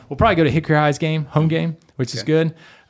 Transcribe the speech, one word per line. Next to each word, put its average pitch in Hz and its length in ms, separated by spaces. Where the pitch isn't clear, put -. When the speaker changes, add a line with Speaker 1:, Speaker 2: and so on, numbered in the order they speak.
Speaker 1:
We'll 135 80
probably 214 180
go 165 80
to 143 60
Hickory 156 260
High's 147 220
game, 156 280
home 151 220
game, 160 300
which 127 180
is 117 80
Speaker 2:
Okay. - 40
Speaker 1:
good. 160 280